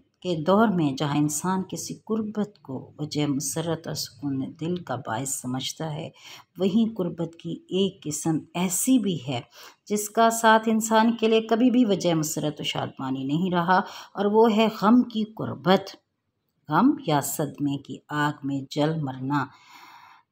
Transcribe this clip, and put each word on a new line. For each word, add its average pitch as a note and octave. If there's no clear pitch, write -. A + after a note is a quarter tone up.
के F3+
दौर F#3+
में D#3
जहाँ D3
इंसान F3
किसी E3
कुर्बत G#3+
को -
वजह D3
मसरत D#3+
और D#3
सुकून C#3
दिल D#3
का C#3
बायस B2
समझता B2+
है, D#3
वहीं G3+
कुर्बत E3+
की -
एक F#3
किस्म D3+
ऐसी F#3
भी G3+
है B2
जिसका A3
साथ A3+
इंसान A3
के A3
लिए A3+
कभी A3+
भी B3
वजह F3
मसरत D3+
और F3
शादमानी C3
नहीं E3
रहा, F3+
और G#3
वो A3
है A3
गम A3
की A3
कुर्बत। D#3+
गम A3
या D3
सदमे C#3
की -
आग D3
में C3+
जल D#3
मरना, C3